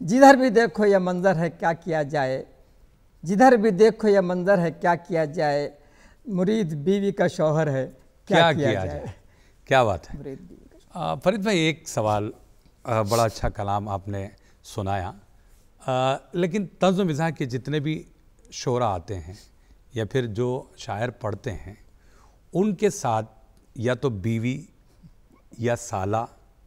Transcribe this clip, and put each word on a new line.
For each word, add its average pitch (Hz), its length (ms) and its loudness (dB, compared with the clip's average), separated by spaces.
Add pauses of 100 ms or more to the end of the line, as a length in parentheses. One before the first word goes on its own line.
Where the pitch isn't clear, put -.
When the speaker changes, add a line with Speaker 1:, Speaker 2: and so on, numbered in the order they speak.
Speaker 1:
जिधर 262 340 10
भी 254 140 2
देखो 214 340 2
ये 202 140 4
मंजर 180 380 2
है, 165 140 -2
क्या 165 220 -2
किया 160 300 -4
जाए? 135 440 -4 (800)
जिधर 240 320 6
भी 214 140 2
देखो 214 380 4
ये 196 120 6
मंजर 180 400 2
है, 165 100 0
क्या 175 240 0
किया 165 300 -2
जाए? 147 480 -2 (560)
मुरीद 185 460 0
बीवी 196 380 0
का 175 160 0
शौहर 156 400 0
है, 131 160 -2
क्या - 540 -4
Speaker 2:
क्या 165 140 6
Speaker 1:
किया 143 180 0
Speaker 2:
किया 95 140 -2
Speaker 1:
जाए?" 147 140 -8
Speaker 2:
जाए? - 160 -12 (520)
क्या 131 180 4
बात 95 220 -2
है। - 100 -12
Speaker 1:
मुरीद 139 220 -14
बीवी - 340 -20
का - 60 -20
शौहर। 165 280 -10
Speaker 2:
आ, 160 80 -2
फरीद 190 300 -2
भाई, 170 240 2
एक - 200 -6
सवाल, 107 440 -2 (540)
आ, 110 160 0
बड़ा 117 220 2
अच्छा 113 240 -4
कलाम 101 400 -4
आपने 98 420 -8 (340)
सुनाया, 98 500 -6 (720)
आ, 131 280 0 (180)
लेकिन 180 320 -2
तंज़ 185 340 0
व 202 40 0
मिज़ाह 160 260 -2
के 147 160 -6
जितने 131 340 -6
भी 156 260 -6 (460)
शोरा 123 340 -2
आते 95 280 -4
हैं 90 240 -12 (580)
या 110 80 -2
फिर 123 220 -4
जो 123 520 -6
शायर 113 320 -6
पढ़ते 107 400 -8
हैं, - 280 -14 (760)
उनके 202 360 0
साथ 110 320 -2 (560)
या 120 160 0
तो 131 160 -4
बीवी 113 580 -4 (920)
या 120 140 0
साला, 107 540 -4 (380)